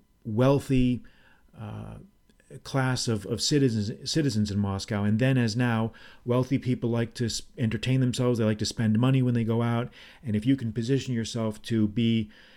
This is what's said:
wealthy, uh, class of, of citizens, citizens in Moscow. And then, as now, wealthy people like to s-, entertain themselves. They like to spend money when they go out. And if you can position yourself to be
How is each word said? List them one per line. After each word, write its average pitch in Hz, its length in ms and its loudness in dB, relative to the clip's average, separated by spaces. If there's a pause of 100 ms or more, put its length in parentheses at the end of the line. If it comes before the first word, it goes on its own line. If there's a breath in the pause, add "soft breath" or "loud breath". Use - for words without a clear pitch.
(240)
wealthy, 127 800 2 (580 soft breath)
uh, 107 340 -12 (680)
class 127 420 -2
of, 113 200 -2
of 113 140 -4
citizens, 123 720 0
citizens 110 400 0
in 101 80 -2
Moscow. 101 460 -2
And 107 160 2
then, 131 180 2
as 113 160 0
now, 113 380 0 (320 loud breath)
wealthy 123 340 0
people 120 320 -2
like 117 240 -2
to 120 120 -4
s-, - 160 -6 (140)
entertain 123 440 0
themselves. 123 400 0
They 113 40 2
like 107 140 2
to 107 80 -2
spend 110 320 2
money 131 240 4
when 123 120 2
they 117 100 2
go 113 180 0
out. 117 260 -2 (360 loud breath)
And 110 100 -2
if 107 100 0
you 135 120 4
can 117 160 -4
position 123 420 -2
yourself 110 480 -4
to 110 240 2
be 113 420 0 (280 soft breath)